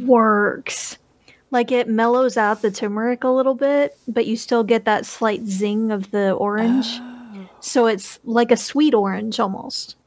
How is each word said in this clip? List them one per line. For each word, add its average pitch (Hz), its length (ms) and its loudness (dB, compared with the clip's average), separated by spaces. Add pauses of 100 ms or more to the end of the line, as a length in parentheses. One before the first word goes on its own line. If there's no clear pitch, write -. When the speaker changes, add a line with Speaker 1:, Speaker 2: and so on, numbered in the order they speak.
Speaker 1:
works. 220 920 2 (520)
Like, 240 200 0
it 247 180 0
mellows 240 480 2
out 214 260 0
the 214 80 2
turmeric 220 520 -4
a 262 60 0
little 262 260 2
bit, 285 420 0 (120)
but 233 180 0
you 220 100 -2
still 233 280 0
get 226 220 0
that 214 200 0
slight 226 400 -4
zing 208 460 -2
of 196 180 -6
the 196 220 0
orange. 226 540 0 (140)
Speaker 2:
Oh. 220 480 -18 (120)
Speaker 1:
So 240 260 2
it's - 380 -2
like 233 260 2
a 233 60 6
sweet 294 360 2
orange 208 460 0
almost. - 560 -6 (120)